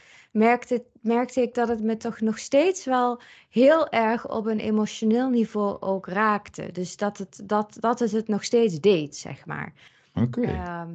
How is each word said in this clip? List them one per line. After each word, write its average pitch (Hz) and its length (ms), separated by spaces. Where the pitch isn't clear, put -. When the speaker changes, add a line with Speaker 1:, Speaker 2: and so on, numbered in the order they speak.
Speaker 1:
merkte, 240 540
merkte 240 420
ik 226 120
dat 233 140
het 220 140
me 220 140
toch 226 240
nog 220 180
steeds 339 460
wel 247 360
heel 285 380
erg 220 400
op 220 180
een 220 120
emotioneel 220 720
niveau 214 500
ook 190 260
raakte. 208 640
Dus 175 240
dat 202 220
het, - 260
dat, 208 360
dat 233 180
het 220 140
het 220 160
nog 202 160
steeds 220 360
deed, 160 360
zeg - 300
maar. 147 260
Speaker 2:
Oké. 127 280
Speaker 1:
Ehm, 175 520